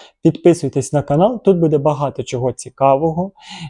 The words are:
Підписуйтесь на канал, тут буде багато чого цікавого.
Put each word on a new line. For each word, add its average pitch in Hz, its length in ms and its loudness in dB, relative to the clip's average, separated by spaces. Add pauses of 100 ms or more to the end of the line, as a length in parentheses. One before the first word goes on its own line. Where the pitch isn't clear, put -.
(220)
Підписуйтесь 160 680 0
на 143 100 0
канал, 196 400 0
тут 190 160 2
буде 156 200 2
багато 139 440 -4
чого 123 300 -4
цікавого. 156 800 -2 (380)